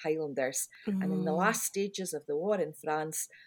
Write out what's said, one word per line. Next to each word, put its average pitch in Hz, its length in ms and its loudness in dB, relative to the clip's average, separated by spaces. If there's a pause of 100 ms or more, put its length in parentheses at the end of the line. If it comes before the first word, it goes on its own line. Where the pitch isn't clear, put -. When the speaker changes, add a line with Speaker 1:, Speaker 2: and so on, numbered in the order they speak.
Speaker 1:
Highlanders. 147 640 0 (160)
And 190 260 0
in 185 140 2
the 160 60 2
Speaker 2:
Mm. 156 80 2
Speaker 1:
last 220 240 4
stages 196 500 -2
of 147 120 -6
the 147 120 0
war 196 240 2
in 156 120 0
France, 156 540 -4 (200)